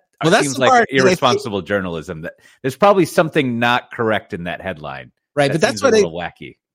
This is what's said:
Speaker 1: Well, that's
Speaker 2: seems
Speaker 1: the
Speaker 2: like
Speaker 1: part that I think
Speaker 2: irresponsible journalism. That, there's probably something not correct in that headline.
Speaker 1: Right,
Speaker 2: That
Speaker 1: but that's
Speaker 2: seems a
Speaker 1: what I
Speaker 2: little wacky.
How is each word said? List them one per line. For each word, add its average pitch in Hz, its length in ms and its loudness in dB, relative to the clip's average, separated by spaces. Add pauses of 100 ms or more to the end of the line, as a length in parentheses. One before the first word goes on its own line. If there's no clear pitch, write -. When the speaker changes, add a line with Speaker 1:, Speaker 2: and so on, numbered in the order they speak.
(220)
Speaker 1:
Well, 160 100 2
that's 240 120 4
Speaker 2:
seems 277 120 -4
Speaker 1:
the - 60 -4
Speaker 2:
like 127 100 4
Speaker 1:
part 240 180 4
that 135 60 -6
I - 20 4
think 131 100 4
Speaker 2:
irresponsible 123 540 0
journalism. 85 640 -6
That, 80 100 -10 (280)
there's 131 140 -4
probably 196 300 4
something 151 520 0
not 120 340 0
correct 110 420 -2
in 85 100 -10
that 85 160 -8
headline. 73 540 -12 (200)
Speaker 1:
Right, 139 140 0
Speaker 2:
That 139 60 -2
Speaker 1:
but 165 80 -2
that's 233 180 2
Speaker 2:
seems - 40 -2
a - 20 0
Speaker 1:
what 240 80 4
I 220 60 4
Speaker 2:
little 180 120 0
wacky. 82 460 -12 (180)